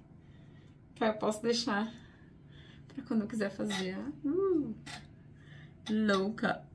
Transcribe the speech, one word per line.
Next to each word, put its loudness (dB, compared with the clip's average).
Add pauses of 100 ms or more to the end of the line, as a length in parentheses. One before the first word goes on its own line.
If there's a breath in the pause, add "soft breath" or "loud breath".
(1000 loud breath)
Tá, 4
eu 4
posso 0
deixar 2 (960 loud breath)
pra -10
quando 2
eu -4
quiser 0
fazer -2
a, -4
uh, 2 (1160 loud breath)
louca. 4 (100)